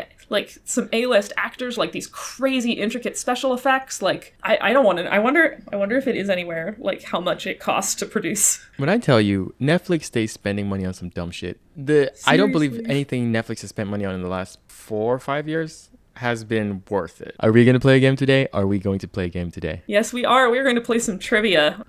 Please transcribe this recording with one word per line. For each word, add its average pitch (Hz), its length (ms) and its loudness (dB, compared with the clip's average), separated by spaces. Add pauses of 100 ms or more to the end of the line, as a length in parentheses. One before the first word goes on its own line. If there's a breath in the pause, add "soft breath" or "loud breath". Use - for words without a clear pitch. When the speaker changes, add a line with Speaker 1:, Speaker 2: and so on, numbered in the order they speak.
(300)
Speaker 1:
like, 202 340 -4
some - 300 -4
A-list 233 420 0
actors, 240 400 -6
like, 175 160 -2
these 170 140 -10
crazy 247 680 -2
intricate 233 440 -4
special 247 380 -2
effects. 262 480 -2
Like, - 400 -4
I, - 180 2
I 202 120 2
don't 269 120 6
wanna, 175 200 2
I 196 120 0
wonder, 277 420 2 (140)
I - 20 -2
wonder 202 220 0
if 269 80 -2
it 240 100 0
is 196 140 -4
anywhere, 175 480 -4
like, - 240 -6
how - 180 -6
much 175 280 -4
it - 120 -8
costs - 360 -2
to 208 100 -6
produce. - 580 -2 (140)
Speaker 2:
When 139 120 0
I 226 100 4
tell 131 200 6
you, 101 400 0
Netflix 160 440 0
stays 113 280 -4
spending 101 380 -4
money 95 160 -4
on 92 80 -4
some 90 160 -12
dumb 87 220 -8
shit. - 280 -10 (160)
The, 143 360 2 (160)
I 147 100 6
don't 202 140 4
believe 151 220 0
Speaker 1:
Seriously. 117 200 -6
Speaker 2:
anything 127 400 -2
Netflix 113 280 -4
has 101 100 -12
spent 104 180 -6
money 104 160 -4
on 95 80 -2
in 92 80 -6
the 90 80 -6
last 92 380 -8
four 110 480 -4
or 131 40 -4
five 147 280 -6
years 160 420 -6 (280)
has 120 260 -2
been 104 480 -2
worth 90 300 -4
it. - 180 -16
Are 110 120 4
we 117 140 8
gonna 127 140 6
play 131 180 6
a - 20 6
game 135 160 4
today? 135 380 2
Are 98 140 0
we 101 100 2
going 95 220 -2
to 92 80 -12
play 92 180 -4
a 87 40 -4
game 87 200 -6
today? 78 380 -8
Speaker 1:
Yes, 214 260 0
we 247 120 -4
are. 247 260 4
We're 262 120 0
going 247 120 2
to 233 60 0
play 233 180 0
some 202 180 -4
trivia. 196 720 2